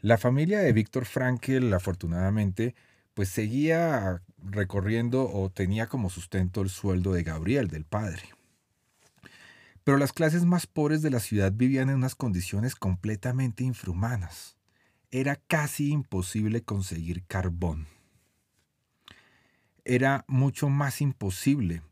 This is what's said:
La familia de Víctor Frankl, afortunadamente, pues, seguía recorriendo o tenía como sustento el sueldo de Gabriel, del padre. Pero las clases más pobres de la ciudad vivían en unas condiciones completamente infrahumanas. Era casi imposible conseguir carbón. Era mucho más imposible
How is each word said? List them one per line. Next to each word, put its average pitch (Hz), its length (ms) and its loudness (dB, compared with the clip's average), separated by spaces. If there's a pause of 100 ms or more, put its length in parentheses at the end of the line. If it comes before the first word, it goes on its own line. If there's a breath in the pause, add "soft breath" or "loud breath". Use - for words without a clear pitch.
La 110 160 6
familia 151 420 2
de 156 140 4
Víctor 110 320 0
Frankl, 127 680 0
afortunadamente, 95 1000 0 (380 soft breath)
pues, 98 160 -2
seguía 127 920 0 (160)
recorriendo 104 920 0
o 95 200 -2
tenía 101 380 0
como 113 220 -2
sustento 92 520 -2
el 95 80 0
sueldo 95 440 0
de 87 100 0
Gabriel, 82 460 -2
del 78 160 -8
padre. - 380 -6 (1600 loud breath)
Pero 139 120 6
las 139 140 2
clases 165 320 2
más 175 240 2
pobres 151 340 0
de 151 80 0
la 123 120 0
ciudad 98 320 2
vivían 131 360 2
en 139 60 2
unas 131 200 0
condiciones 101 600 -2
completamente 110 880 -2
infrahumanas. 104 960 -4 (520)
Era 139 280 -2
casi 147 540 -2
imposible 107 720 -2
conseguir 87 600 -6
carbón. 87 640 -4 (2000 soft breath)
Era 131 420 2
mucho 135 400 2
más 139 320 2
imposible 104 840 0 (100)